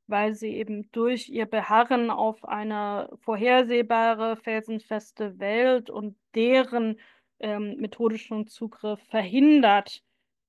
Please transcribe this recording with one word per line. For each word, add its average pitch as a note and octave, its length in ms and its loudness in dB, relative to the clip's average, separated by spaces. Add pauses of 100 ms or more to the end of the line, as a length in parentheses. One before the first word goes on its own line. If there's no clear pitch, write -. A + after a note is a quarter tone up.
weil G#3+ 280 -2
sie G#3+ 200 -8
eben G#3+ 380 -8
durch A#3 360 -2
ihr A3+ 180 -4
Beharren A#3 640 2
auf A3 340 -4
eine G#3 680 -6 (100)
vorhersehbare, A3+ 1160 2
felsenfeste A3 1000 -8
Welt A#3 520 0
und G#3 260 -10 (180)
deren, A#3+ 640 2 (420)
ähm, G#3 380 -6
methodischen A3 680 -4
Zugriff G#3+ 600 -10
verhindert, A3 960 4 (460)